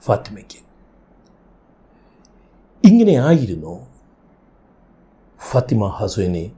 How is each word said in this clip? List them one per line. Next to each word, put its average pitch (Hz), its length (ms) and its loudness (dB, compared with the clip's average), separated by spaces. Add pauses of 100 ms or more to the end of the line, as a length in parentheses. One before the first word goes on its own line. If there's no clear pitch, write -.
ഫാത്തിമയ്ക്ക്. 101 580 -8 (2250)
ഇങ്ങനെയായിരുന്നോ 135 1040 2 (1600)
ഫാത്തിമ 113 360 -2
ഹസ്വൈനി 90 720 -6